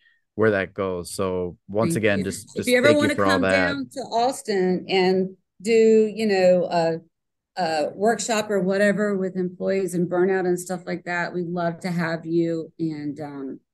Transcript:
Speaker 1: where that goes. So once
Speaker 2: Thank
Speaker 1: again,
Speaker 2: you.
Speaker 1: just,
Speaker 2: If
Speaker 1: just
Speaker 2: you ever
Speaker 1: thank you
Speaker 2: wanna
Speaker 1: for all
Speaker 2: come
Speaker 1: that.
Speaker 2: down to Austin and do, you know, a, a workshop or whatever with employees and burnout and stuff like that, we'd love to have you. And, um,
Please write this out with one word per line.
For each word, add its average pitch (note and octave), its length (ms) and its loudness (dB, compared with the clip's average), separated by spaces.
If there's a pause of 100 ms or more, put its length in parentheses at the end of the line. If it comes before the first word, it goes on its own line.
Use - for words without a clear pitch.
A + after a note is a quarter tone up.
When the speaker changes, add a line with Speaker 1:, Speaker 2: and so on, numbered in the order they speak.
(340)
Speaker 1:
where A2 160 2
that F#2+ 240 -2
goes. F#2 400 -6
So F#2 420 -4 (100)
once A#2 280 0
Speaker 2:
Thank B2 40 0
Speaker 1:
again, G2+ 200 2
Speaker 2:
you. F#2+ 60 -2
Speaker 1:
just, - 260 -8
Speaker 2:
If - 60 -14
Speaker 1:
just - 120 -6
Speaker 2:
you B3 80 4
ever B3 120 4
Speaker 1:
thank D4 80 6
you - 40 2
Speaker 2:
wanna - 140 2
Speaker 1:
for - 100 0
all G2 60 4
Speaker 2:
come - 120 2
Speaker 1:
that. - 260 2
Speaker 2:
down - 240 -4
to - 80 -10
Austin G#3 880 -2
and F#3 460 2 (280)
do, A3 520 6
you A3 120 -2
know, F#3 440 4
a, E3 300 0 (560)
a D#3+ 380 -2
workshop G#3+ 560 0
or G3+ 100 0
whatever G3 560 0
with F#3 200 -4
employees F#3 580 -4
and F3 160 0
burnout F#3 360 2
and F3+ 120 0
stuff F3+ 280 -8
like F3 180 -6
that, F3 280 -4
we'd F3 140 -4
love E3+ 340 -4
to F#3+ 100 -6
have E3 360 -4
you. E3 520 -2
And, D3 420 -6
um, C#3 400 -10 (140)